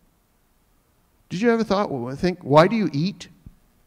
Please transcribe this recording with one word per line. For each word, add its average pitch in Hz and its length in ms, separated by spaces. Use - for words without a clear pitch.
Did 170 100
you 233 100
ever 233 140
thought, 202 260
well, 127 240
think, 175 300
"Why 151 240
do 220 80
you 202 160
eat?" 165 380